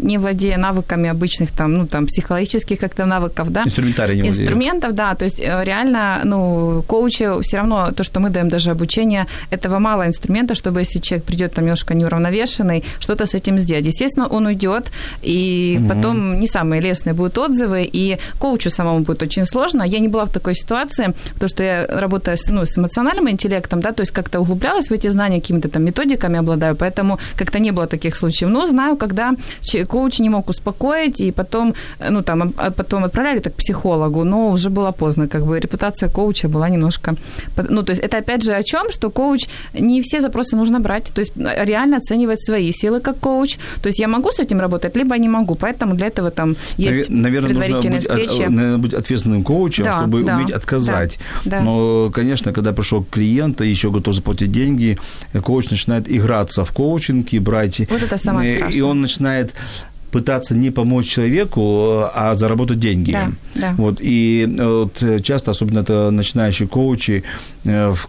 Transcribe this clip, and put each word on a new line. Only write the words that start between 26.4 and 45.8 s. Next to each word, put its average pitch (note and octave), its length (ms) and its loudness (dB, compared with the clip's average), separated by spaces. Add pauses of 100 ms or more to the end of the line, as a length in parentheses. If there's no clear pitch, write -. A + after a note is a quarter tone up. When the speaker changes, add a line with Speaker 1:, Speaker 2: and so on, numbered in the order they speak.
Speaker 1:
поэтому F#3+ 440 0 (160)
как-то G3+ 240 -2
не G#3+ 120 2
было F3 160 0
таких D#3+ 280 -2
случаев. F3 360 0
Но C4+ 140 2
знаю, C#4+ 320 2
когда A3+ 360 0 (280)
ч-, - 240 -2
коуч C4 340 0
не A3 100 4
мог G#3 200 0
успокоить, C#4 720 -2
и F#3+ 100 0
потом, A3+ 420 0 (260)
э, - 120 -2
ну, G3+ 100 2
там, E3+ 360 0
а, - 140 -2
потом F#3+ 320 -2
отправляли A#3+ 360 0
так F3 140 -6
к - 40 -14
психологу, D#3+ 640 0
но G#3 280 2
уже F3+ 180 2
было G3 220 0
поздно, D3+ 360 0
как D3+ 180 0
бы D#3+ 140 0
репутация G3 500 -2
коуча G3+ 380 0
была D#3 220 2
немножко E3 460 0 (400)
под-, - 160 -2
ну, G#3+ 120 0
то F#3+ 80 -2
есть F#3 120 0
это A3 140 -2
опять A#3 260 -2
же A3 100 2
о G3 100 0
чем, F#4+ 280 -2
что - 180 -4
коуч, C4+ 380 0 (320)
не B3 220 4
все D4 200 0
запросы C4 340 0
нужно A3+ 240 4
брать, G#3 340 -2
то G3+ 80 0
есть, G#3 160 -2
э, - 280 -2
реально B3+ 320 2
оценивать A3+ 480 0
свои G3 260 2
силы G#3+ 280 0
как C4 200 -2
коуч. C4+ 380 0 (240)
То G3+ 80 0
есть G3+ 100 0
я A3 80 2
могу A#3+ 220 2
с A#4+ 140 0
этим G3 160 0
работать, F3 380 0
либо B3+ 200 2
не A#3 120 4
могу, A3 260 2
поэтому G3+ 380 -2